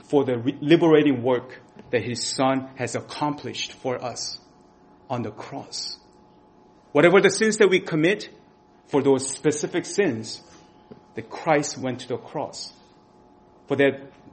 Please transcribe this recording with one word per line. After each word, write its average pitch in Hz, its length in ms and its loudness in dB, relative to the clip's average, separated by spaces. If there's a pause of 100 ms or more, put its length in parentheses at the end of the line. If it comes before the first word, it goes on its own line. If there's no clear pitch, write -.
for 139 200 2
the 123 140 -2
re-, 131 220 -4
liberating 151 640 4
work 123 380 -2 (300)
that 113 120 0
his 117 200 -6
son 131 540 0
has 120 180 -6
accomplished - 800 -8
for - 300 -6
us - 360 -10 (720)
on 123 120 -4
the 107 80 -6
cross. - 680 -12 (920)
Whatever 170 280 8
the 185 100 4
sins 220 280 0
that 202 100 6
we 180 120 4
commit, 175 480 0 (580)
for 139 160 0
those 135 260 2
specific 170 560 -2
sins, 123 580 -4 (720)
that - 140 -12
Christ - 500 -2
went 123 220 -6
to - 80 -16
the 123 100 -6
cross. - 540 -12 (920)
For 139 100 -2
that, 139 360 0 (200)